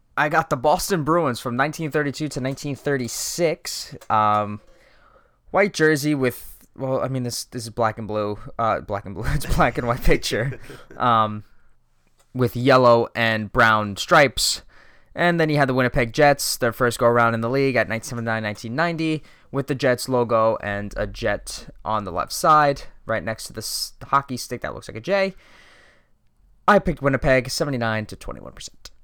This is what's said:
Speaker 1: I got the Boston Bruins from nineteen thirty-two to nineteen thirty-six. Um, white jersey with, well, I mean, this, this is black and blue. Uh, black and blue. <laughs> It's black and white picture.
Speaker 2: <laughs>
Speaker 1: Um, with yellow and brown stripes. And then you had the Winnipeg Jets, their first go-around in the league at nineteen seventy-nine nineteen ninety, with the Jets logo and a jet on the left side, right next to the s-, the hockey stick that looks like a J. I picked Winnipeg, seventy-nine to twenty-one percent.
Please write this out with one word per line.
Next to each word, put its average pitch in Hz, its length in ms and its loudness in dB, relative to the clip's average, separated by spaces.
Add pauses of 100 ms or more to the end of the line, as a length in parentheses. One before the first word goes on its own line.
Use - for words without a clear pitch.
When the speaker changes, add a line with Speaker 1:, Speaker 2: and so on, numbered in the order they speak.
(160)
Speaker 1:
I 147 140 2
got - 220 0
the 151 40 -2
Boston 156 480 0
Bruins 151 360 2
from 120 180 -6
nineteen 147 340 -2
thirty-two 147 380 -2
to 139 100 -6
nineteen 135 360 -6
thirty-six. - 1200 -4 (140)
Um, 104 520 2 (880)
white 196 240 2
jersey 151 420 2
with, - 520 -4 (100)
well, 131 240 -2
I 127 80 -2
mean, 131 140 -4
this, - 220 -6
this 123 180 -10
is 113 80 -12
black 110 260 -2
and 110 100 -10
blue. 104 300 -4 (200)
Uh, 107 240 0
black 101 240 -8
and 95 100 -12
blue. 110 100 -6
<laughs> 139 80 0
It's 147 140 -2
black 139 300 2
and 123 100 -4
white 117 160 -2
picture. 131 560 2 (200)
Speaker 2:
<laughs> - 180 -20
Speaker 1:
Um, 110 460 2 (880)
with 127 240 0
yellow 120 600 6
and 110 360 0
brown 110 460 4
stripes. - 640 2 (540)
And 170 240 2
then 156 100 2
you 147 80 2
had 139 100 4
the 131 60 0
Winnipeg 123 400 0
Jets, 143 440 4
their 120 140 0
first 120 280 0
go-around 120 340 4
in 113 80 -2
the 117 80 -2
league 135 260 2
at 104 140 2
nineteen 110 200 -6
seventy-nine 113 340 -4
nineteen 110 320 -8
ninety, 160 480 -2 (280)
with 135 140 -4
the 147 100 -2
Jets 123 320 0
logo 117 540 2
and 101 340 -6
a 107 120 -4
jet - 600 -6 (160)
on 107 200 -2
the 92 80 -10
left 87 200 -4
side, 151 520 4 (240)
right 110 160 -2
next 110 220 -6
to - 80 -14
the 117 60 -12
s-, - 400 -8
the - 60 -16
hockey 135 320 -2
stick - 240 -10
that 62 140 -8
looks - 120 -16
like 104 80 -12
a 110 60 -12
J. 190 320 -2 (1300)
I 208 100 8
picked 175 240 -2
Winnipeg, 131 480 2
seventy-nine 117 560 -2
to 98 100 -12
twenty-one - 380 -12
percent. - 380 -18 (120)